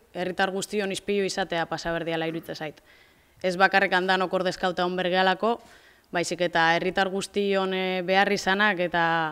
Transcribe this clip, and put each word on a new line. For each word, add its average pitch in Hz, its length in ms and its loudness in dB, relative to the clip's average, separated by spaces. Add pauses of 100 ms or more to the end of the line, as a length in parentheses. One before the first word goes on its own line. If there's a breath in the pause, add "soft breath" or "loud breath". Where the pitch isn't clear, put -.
(160)
herritar 180 340 -2
guztion 196 420 -4
ispilu 202 360 -2
izatea 175 400 -4
pasa 170 240 -6
behar 165 160 -4
diala 160 220 -4
iruditzen 160 260 -10
zait. 156 240 -12 (640 soft breath)
Ez 180 160 0
bakarrik 196 320 4
handanok 185 400 2
ordezkauta 180 560 0
hon 180 80 -2
bergealako, 185 600 2 (520 loud breath)
baizik 170 380 -4
eta 165 300 4
herritar 185 340 0
guztion, 196 640 -2
e, 185 260 -2
behar 190 300 2
izanak 196 480 2
eta 170 240 0 (280)